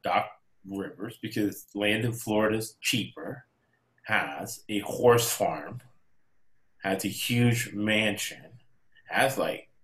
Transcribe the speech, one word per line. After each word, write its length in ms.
Doc 220
Rivers, 540
because 540
land 300
in 80
Florida 460
is 220
cheaper, 640
has 640
a 120
horse 520
farm, 480
has 220
a 40
huge 640
mansion, 880
has, 280
like, 320